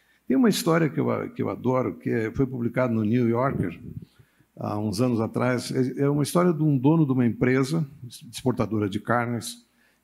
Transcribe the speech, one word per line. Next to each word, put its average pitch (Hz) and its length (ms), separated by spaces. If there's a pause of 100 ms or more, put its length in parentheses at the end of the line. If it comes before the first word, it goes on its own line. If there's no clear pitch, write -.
(260)
Tem 254 100
uma 247 120
história 165 400
que 151 100
eu 120 120
a-, 107 180
que - 140
eu 104 80
adoro, 110 460
que - 120
é, 113 220
foi 135 160
publicada 123 480
no 110 100
New 117 240
Yorker 117 500 (800)
há 104 220
uns 104 220
anos 120 200
atrás. 120 520
É, 131 300
é 139 60
uma 147 140
história 175 300
de 151 100
um 147 160
dono 156 260
de 131 80
uma 127 140
empresa 131 640 (420)
exportadora 107 580
de 104 120
carnes, 120 640 (380)